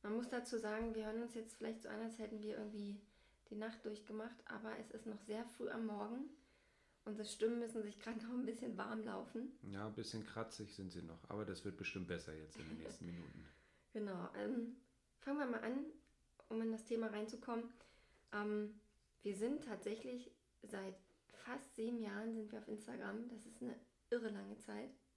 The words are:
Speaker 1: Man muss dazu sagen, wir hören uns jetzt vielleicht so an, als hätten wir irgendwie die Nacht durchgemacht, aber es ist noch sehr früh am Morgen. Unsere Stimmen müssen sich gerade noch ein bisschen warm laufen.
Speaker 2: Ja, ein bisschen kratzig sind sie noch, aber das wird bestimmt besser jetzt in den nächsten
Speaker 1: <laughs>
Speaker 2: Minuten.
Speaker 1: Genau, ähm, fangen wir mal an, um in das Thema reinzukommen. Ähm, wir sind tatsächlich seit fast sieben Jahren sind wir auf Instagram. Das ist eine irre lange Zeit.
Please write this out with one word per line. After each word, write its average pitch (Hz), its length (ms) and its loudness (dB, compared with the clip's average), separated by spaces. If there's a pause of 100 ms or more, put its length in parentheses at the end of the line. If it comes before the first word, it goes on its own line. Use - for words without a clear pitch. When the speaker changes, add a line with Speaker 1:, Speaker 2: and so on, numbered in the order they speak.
Speaker 1:
Man 208 120 4
muss 233 140 4
dazu 247 280 2
sagen, 220 380 4
wir 214 100 2
hören 220 160 2
uns 233 140 -2
jetzt 226 200 -4
vielleicht 226 280 0
so - 60 -6
an, 214 120 0
als 226 160 -2
hätten 214 240 -2
wir 214 160 0
irgendwie 208 420 -2 (500)
die 214 60 -4
Nacht 220 300 -2
durchgemacht, 214 500 -2 (100)
aber 220 340 -2
es 220 120 -8
ist 220 140 -6
noch 208 160 -4
sehr 220 240 0
früh - 240 -2
am 226 160 2
Morgen. 214 440 0 (760)
Unsere 214 200 0
Stimmen 233 320 6
müssen 226 240 0
sich 208 160 -4
gerade 226 260 -2
noch 233 80 -2
ein 247 140 4
bisschen 226 300 0
warm 208 260 0
laufen. 226 480 -2 (200)
Speaker 2:
Ja, 101 140 0
ein 107 80 0
bisschen 110 320 0
kratzig 110 500 -2
sind 95 160 -2
sie 85 120 -4
noch, 82 260 -8
aber 104 160 2
das 92 180 -2
wird 95 140 0
bestimmt 92 300 0
besser 82 260 0
jetzt 78 240 -8
in 78 100 -6
den 80 120 -4
nächsten - 260 -6
Speaker 1:
<laughs> 87 60 -2
Speaker 2:
Minuten. 85 340 -6 (480)
Speaker 1:
Genau, 185 420 0
ähm, 233 400 2 (440)
fangen 277 180 2
wir 285 80 6
mal 226 180 2
an, 262 220 4 (640)
um 226 140 4
in 226 80 6
das 220 140 0
Thema 226 260 4
reinzukommen. 233 540 0 (680)
Ähm, 208 460 4 (420)
wir 202 140 2
sind 247 300 4
tatsächlich 226 680 -2 (320)
seit 190 320 -2 (480)
fast 254 320 -6
sieben 226 260 4
Jahren 214 320 0
sind 214 180 -2
wir 220 60 -4
auf 220 100 -6
Instagram. 214 640 -2
Das 220 160 -8
ist - 160 -10
eine - 180 -2 (300)
irre 226 200 6
lange 202 280 -4
Zeit. 214 320 -4 (280)